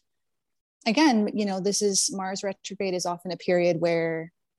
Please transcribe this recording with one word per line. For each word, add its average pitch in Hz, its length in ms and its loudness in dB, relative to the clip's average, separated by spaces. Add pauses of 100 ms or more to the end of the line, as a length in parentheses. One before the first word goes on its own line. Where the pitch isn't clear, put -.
(880)
again, 226 480 4
you 208 120 0
know, 190 140 -2
this 202 220 0
is, 196 300 0
Mars 190 300 -6
retrograde 196 520 -6
is 175 120 -4
often 175 260 -6
a 175 40 -6
period 175 440 2
where 165 520 -2 (260)